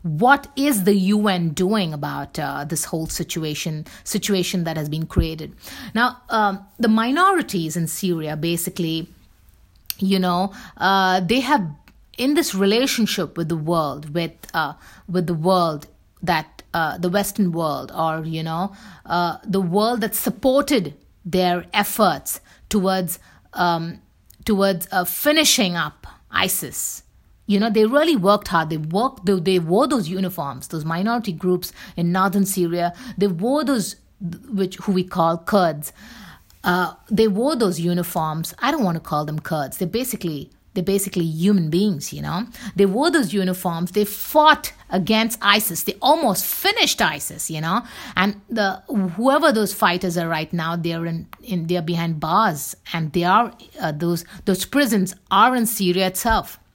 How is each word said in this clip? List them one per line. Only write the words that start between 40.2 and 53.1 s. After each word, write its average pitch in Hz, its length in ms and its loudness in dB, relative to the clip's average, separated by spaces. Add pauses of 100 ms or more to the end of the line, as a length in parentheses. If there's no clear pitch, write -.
they're 185 80 -2
basically 196 400 0
human 165 480 2
beings, 175 420 0
you 143 80 -10
know. 156 240 -4 (300)
They 196 100 6
wore 233 240 2
those 262 240 2
uniforms. 185 600 -2
They 208 120 2
fought 302 680 4 (200)
against 220 500 0
isis. 202 420 2
They - 200 -4
almost 269 420 2
finished - 560 0
isis, 151 480 -4
you 156 120 -6
know. 170 200 -2 (340)
And 196 340 0
the, 202 340 -2 (320)
whoever 269 360 4
those 214 220 0
fighters 180 460 0
are 165 80 -2
right 160 260 -4
now, 170 220 -4
they're 165 320 -4
in, 165 200 -6 (140)
in, 175 240 -4
they're 175 160 -2
behind 165 380 -2
bars, 165 560 0 (180)
and 160 200 -2